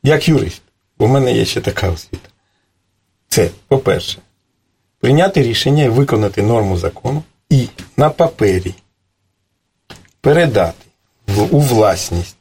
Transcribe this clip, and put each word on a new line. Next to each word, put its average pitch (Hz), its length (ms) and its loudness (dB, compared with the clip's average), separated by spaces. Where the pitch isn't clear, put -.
Як 143 260 2
юрист, 120 340 0
у 107 100 2
мене 131 240 2
є 113 120 0
ще - 160 -4
така 92 300 -4
освіта. - 380 -12
Це, 90 200 0
по-перше, 95 500 -2
прийняти 160 420 2
рішення 135 420 0
і 123 40 2
виконати 110 540 0
норму 104 360 0
закону 131 440 -6
і 131 180 2
на 147 140 2
папері 98 640 -2
передати 135 640 0
в, 104 260 0
у 147 60 4
власність 101 800 -2